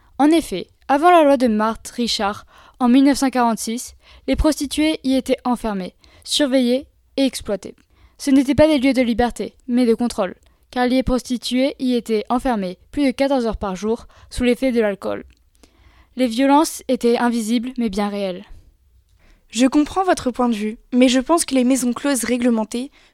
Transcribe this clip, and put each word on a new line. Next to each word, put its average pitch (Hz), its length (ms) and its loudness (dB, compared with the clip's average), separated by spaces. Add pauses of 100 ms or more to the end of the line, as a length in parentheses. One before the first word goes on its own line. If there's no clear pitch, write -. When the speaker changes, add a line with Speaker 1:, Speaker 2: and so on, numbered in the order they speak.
(180)
Speaker 1:
En 294 140 4
effet, 269 360 -2 (220)
avant 294 200 4
la 339 140 8
loi 277 140 4
de 254 100 2
Marthe 214 420 -2
Richard, 214 560 -6 (340)
en 247 100 2
mille 269 160 6
neuf 277 140 2
cent 269 100 2
quarante-six, 233 640 -4 (320)
les 269 80 0
prostituées 302 680 0
y 262 120 0
étaient 262 300 -2
enfermées, 208 500 -4 (300)
surveillées 262 640 0 (280)
et 269 100 2
exploitées. - 500 -6 (420)
Ce - 140 -2
n'étaient 269 240 4
pas 302 120 6
des 302 120 4
lieux 262 140 2
de 247 80 2
liberté, 233 540 -2 (120)
mais 247 180 0
de 226 80 4
contrôle, 220 420 -4 (340)
car 247 180 -2
les 254 160 0
prostituées 254 760 -2
y 247 160 -2
étaient 226 320 -2
enfermées 220 520 -4 (120)
plus 285 140 0
de 262 60 2
quatorze 269 340 0
heures 214 120 -4
par 190 200 -6
jour 214 300 -6 (220)
sous - 140 -6
l'effet 247 300 0
de 233 80 0
l'alcool. 202 420 -4 (960)
Les 247 100 0
violences 269 640 2
étaient 240 280 0
invisibles, 240 600 -2
mais 233 120 -2
bien 202 200 -4
réelles. 196 340 -6 (1080)
Speaker 2:
Je 233 160 0
comprends 302 380 0
votre 339 260 0
point 247 200 -2
de 233 60 -2
vue, 214 220 -6 (140)
mais 254 160 4
je 254 140 2
pense 330 240 0
que 269 100 -4
les 254 80 2
maisons 247 300 0
closes 269 320 -4
réglementées 240 680 -2 (220)